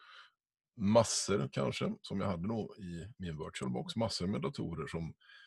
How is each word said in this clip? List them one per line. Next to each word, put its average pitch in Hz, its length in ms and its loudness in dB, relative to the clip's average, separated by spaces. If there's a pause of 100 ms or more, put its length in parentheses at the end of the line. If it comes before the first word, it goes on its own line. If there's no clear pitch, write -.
(760)
massor 110 720 6
kanske, - 500 0
som 98 200 -4
jag 98 60 0
hade 90 200 -2
då 110 300 -2
i 87 400 -8
min 85 200 -6
VirtualBox, 65 580 -4
massor 110 320 0
med 110 140 0
datorer 80 460 -4
som, 82 260 -4 (340)